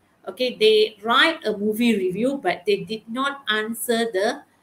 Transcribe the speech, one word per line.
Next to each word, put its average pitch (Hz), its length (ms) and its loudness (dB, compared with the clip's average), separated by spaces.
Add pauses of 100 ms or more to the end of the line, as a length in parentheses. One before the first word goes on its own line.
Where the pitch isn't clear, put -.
(280)
Okay, 247 320 -4
they 214 420 4
write 285 460 2
a 196 100 -2
movie 214 400 0
review, 202 460 -2
but 175 240 -2
they 196 160 2
did 220 260 -10
not 269 400 -4
answer 226 600 -2
the, 214 320 -2 (200)